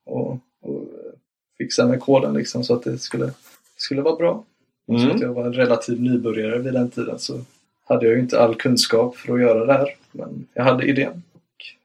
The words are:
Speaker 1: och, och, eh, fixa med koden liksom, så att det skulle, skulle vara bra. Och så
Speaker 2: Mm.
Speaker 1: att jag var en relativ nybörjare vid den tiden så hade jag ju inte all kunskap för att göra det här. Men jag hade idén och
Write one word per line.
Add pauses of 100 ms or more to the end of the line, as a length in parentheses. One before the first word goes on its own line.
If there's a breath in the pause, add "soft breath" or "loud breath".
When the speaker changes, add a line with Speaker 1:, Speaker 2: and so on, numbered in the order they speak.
Speaker 1:
och, (300)
och,
eh, (440)
fixa
med
koden
liksom,
så
att
det
skulle, (460)
skulle
vara
bra. (440)
Och
så
Speaker 2:
Mm.
Speaker 1:
att
jag
var
en
relativ
nybörjare
vid
den
tiden
så (460)
hade
jag
ju
inte
all
kunskap
för
att
göra
det
här. (240)
Men
jag
hade
idén (100)
och (200)